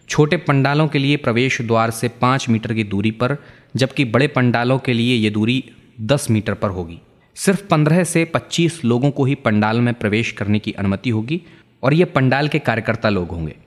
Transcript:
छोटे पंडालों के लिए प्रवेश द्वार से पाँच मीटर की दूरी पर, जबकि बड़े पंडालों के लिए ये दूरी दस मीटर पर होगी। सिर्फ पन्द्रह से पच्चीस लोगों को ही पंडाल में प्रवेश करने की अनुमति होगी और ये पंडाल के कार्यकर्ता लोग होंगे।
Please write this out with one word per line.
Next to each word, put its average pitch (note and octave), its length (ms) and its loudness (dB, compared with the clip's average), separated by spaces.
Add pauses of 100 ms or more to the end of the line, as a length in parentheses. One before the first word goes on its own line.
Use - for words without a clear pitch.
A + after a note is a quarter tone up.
छोटे D3+ 280 2
पंडालों C#3+ 520 2
के D3+ 100 -2
लिए C#3 180 2
प्रवेश B2+ 440 0
द्वार A2+ 300 0
से A#2+ 180 -4
पाँच B2+ 400 0
मीटर A2+ 260 0
की A2 100 0
दूरी G#2 260 -2
पर, B2+ 280 -4 (380)
जबकि C3 280 0
बड़े A#2+ 220 2
पंडालों B2 520 2
के B2+ 140 -2
लिए A#2+ 240 2
ये G#2+ 140 2
दूरी A2 340 0 (360)
दस C3 300 0
मीटर G#2+ 240 0
पर G#2+ 140 -2
होगी। E2+ 320 -8 (340)
सिर्फ G3 260 0
पन्द्रह D#3+ 440 2
से E3 200 0
पच्चीस - 600 -2
लोगों A#2+ 260 2
को C3+ 140 -2
ही C3+ 100 2
पंडाल G#2+ 460 0
में A#2+ 140 2
प्रवेश A2+ 380 -2
करने G#2 260 -2
की G#2 140 -4
अनुमति G2 380 -2
होगी A#2 320 -2 (400)
और C3+ 120 2
ये F3 100 4
पंडाल C3+ 440 2
के D#3 100 -2
कार्यकर्ता A2+ 500 -2
लोग F2+ 200 0
होंगे। D#2+ 280 -8 (100)